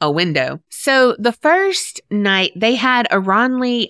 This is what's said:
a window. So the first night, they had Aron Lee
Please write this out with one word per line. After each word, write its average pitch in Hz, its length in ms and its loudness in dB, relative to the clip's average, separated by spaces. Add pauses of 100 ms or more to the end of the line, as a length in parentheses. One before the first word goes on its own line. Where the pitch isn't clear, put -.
a 151 80 0
window. 147 500 -2 (100)
So 262 500 2
the 226 140 -2
first 359 760 -2
night, 196 460 0
they 220 180 0
had 247 380 0
Aron 208 480 0
Lee 240 300 0